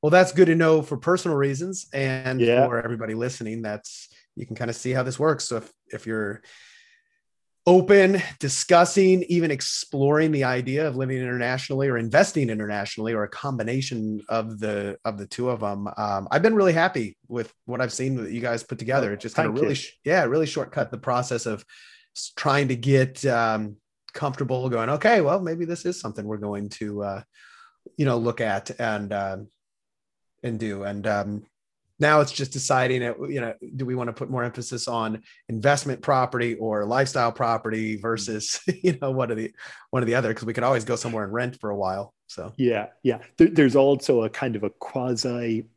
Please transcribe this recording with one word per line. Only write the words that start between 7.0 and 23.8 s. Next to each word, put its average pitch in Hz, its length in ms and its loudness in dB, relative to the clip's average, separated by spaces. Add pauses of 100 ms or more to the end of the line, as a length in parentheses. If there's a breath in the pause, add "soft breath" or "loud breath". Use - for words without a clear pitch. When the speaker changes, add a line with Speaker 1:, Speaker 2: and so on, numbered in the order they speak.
Speaker 1:
open, 190 540 8 (200 loud breath)
discussing, 180 840 4
even 170 280 2
exploring 147 840 2
the 139 120 2
idea 127 420 0
of 127 100 -2
living 131 200 -2
internationally 127 720 -2
or 123 80 0
investing 131 540 4
internationally 107 640 -4
or 107 80 0
a 101 60 -4
combination 117 1000 -4
of 113 320 -4
the, 101 460 -4
of 107 100 -4
the 101 100 -10
two 123 220 -4
of 113 140 -2
'em, 101 340 -4
um, 101 340 -4
I've 160 120 2
been 226 120 4
really 190 200 6
happy 160 420 0 (100)
with 120 280 -8 (100)
what 123 160 -6
I've 123 120 -2
seen 131 240 -2
that 107 160 -6
you 117 100 -6
guys 117 200 -2
put - 160 -10
together. 123 300 0
Speaker 2:
Oh, 104 60 -2
Speaker 1:
It 101 60 -10
just 113 140 -10
kinda 110 140 0
Speaker 2:
thank 120 140 -2
Speaker 1:
really 202 80 0
Speaker 2:
you. 135 60 0
Speaker 1:
sh-, - 280 -12
yeah, 165 200 2
really 147 200 2
shortcut - 460 -4
the 117 80 -10
process 123 480 -2
of 104 180 -6 (500 soft breath)
s-, - 220 -12
trying 139 320 2
to 127 80 0
get, 131 480 2
um, 110 520 0 (360)